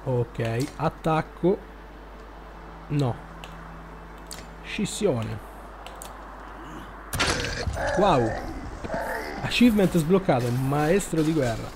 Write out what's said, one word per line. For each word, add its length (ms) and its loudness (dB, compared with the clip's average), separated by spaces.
Ok, 720 0
attacco. 800 0
No. 260 2
Scissione. 800 0
Wow. 340 6
Achievement 560 6
sbloccato, 540 4
maestro 720 4
di 100 4
guerra. 420 0